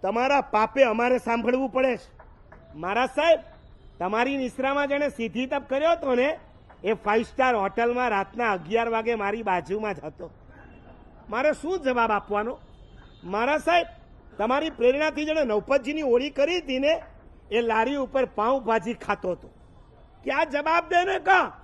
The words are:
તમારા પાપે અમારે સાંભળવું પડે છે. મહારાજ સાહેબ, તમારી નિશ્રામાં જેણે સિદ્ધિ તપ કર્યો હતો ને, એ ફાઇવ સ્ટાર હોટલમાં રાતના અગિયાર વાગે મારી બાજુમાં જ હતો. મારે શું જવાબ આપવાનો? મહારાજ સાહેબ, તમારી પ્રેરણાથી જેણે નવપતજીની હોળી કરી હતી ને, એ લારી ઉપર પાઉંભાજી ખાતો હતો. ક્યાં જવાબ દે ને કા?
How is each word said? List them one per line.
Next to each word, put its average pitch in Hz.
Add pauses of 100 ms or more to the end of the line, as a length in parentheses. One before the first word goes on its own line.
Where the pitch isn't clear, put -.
તમારા 247
પાપે 220
અમારે 240
સાંભળવું 247
પડે 262
છે. - (500)
મહારાજ 202
સાહેબ, 311 (580)
તમારી 226
નિશ્રામાં 269
જેણે 285
સિદ્ધિ 233
તપ 277
કર્યો 285
હતો 330
ને, 269 (460)
એ 208
ફાઇવ 214
સ્ટાર 254
હોટલમાં 240
રાતના 208
અગિયાર 190
વાગે 226
મારી 214
બાજુમાં 196
જ 143
હતો. 156 (1000)
મારે 285
શું 349
જવાબ 247
આપવાનો? 208 (640)
મહારાજ 233
સાહેબ, 339 (520)
તમારી 277
પ્રેરણાથી 294
જેણે 311
નવપતજીની 254
હોળી 262
કરી 294
હતી 269
ને, 302 (480)
એ 214
લારી 226
ઉપર 262
પાઉંભાજી 226
ખાતો -
હતો. - (760)
ક્યાં 285
જવાબ 320
દે 359
ને 381
કા? 330 (120)